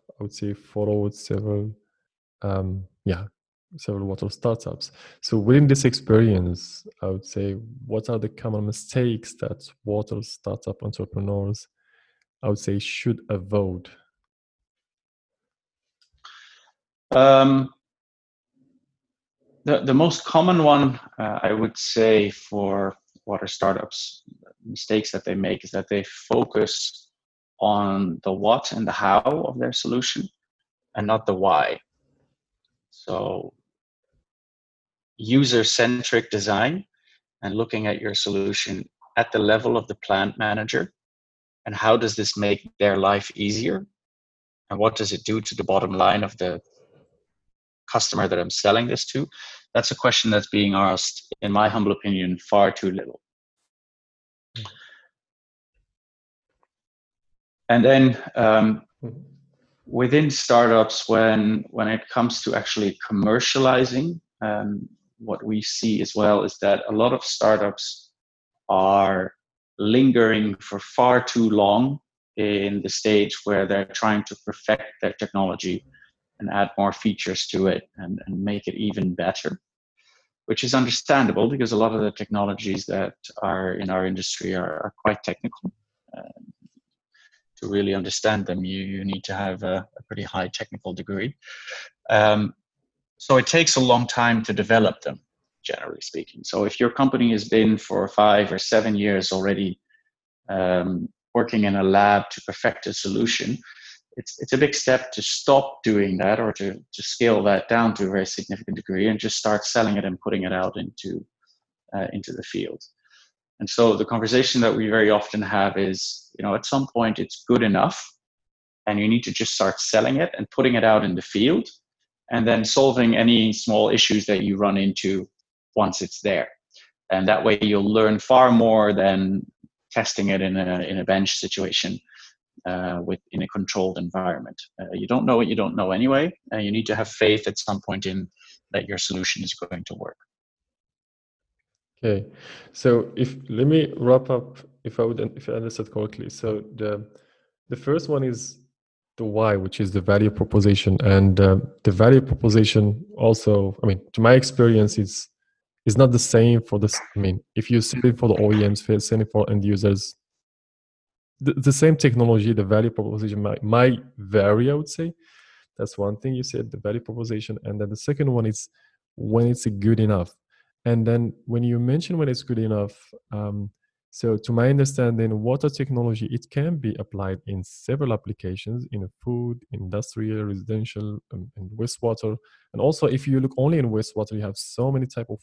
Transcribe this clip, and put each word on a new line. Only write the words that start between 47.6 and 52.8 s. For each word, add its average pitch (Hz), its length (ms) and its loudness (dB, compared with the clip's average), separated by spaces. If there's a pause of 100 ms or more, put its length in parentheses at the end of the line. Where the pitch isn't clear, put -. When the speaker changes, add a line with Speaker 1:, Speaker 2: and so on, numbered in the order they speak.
Speaker 2:
customer 104 360 -2
that 90 120 -2
I'm 90 120 -4
selling 107 360 0
this 120 220 -6
to? 139 200 -6 (460)
That's 120 160 0
a - 60 -4
question 117 340 0
that's 104 180 0
being 101 260 0
asked, 95 580 -2 (100)
in 101 100 -2
my 107 160 4
humble 104 240 0
opinion, 95 460 -2
far 101 340 4
too - 180 -4